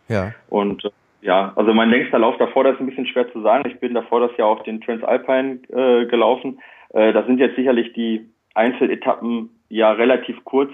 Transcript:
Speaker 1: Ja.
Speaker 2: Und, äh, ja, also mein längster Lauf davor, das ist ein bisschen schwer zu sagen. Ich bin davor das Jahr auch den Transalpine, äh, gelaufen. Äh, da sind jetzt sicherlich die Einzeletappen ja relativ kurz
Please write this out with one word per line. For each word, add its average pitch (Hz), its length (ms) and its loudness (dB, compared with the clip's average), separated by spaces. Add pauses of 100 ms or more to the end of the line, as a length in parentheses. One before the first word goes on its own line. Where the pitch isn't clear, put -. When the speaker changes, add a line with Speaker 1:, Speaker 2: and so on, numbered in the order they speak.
Speaker 1:
Ja. 104 240 -2 (180)
Speaker 2:
Und, 101 340 -2
äh, 104 60 -6 (320)
ja, 98 320 0
also 110 200 2
mein 113 160 4
längster 131 280 2
Lauf 117 200 2
davor, 127 260 0
das 131 120 2
ist - 40 -18
ein 131 60 -4
bisschen 131 200 -8
schwer 123 240 -4
zu 110 120 -12
sagen. 131 260 2
Ich - 100 -12
bin 123 140 -6
davor 120 340 0
das 120 120 -6
Jahr 110 100 2
auch 110 140 0
den 110 180 -10
Transalpine, 127 800 -2 (100)
äh, 123 380 2
gelaufen. 127 540 0 (340)
Äh, 110 180 4
da 104 140 2
sind 127 120 2
jetzt 127 180 2
sicherlich 123 360 0
die 113 340 -4 (280)
Einzeletappen 117 960 -2 (180)
ja 110 240 2
relativ 120 520 0
kurz 139 300 -2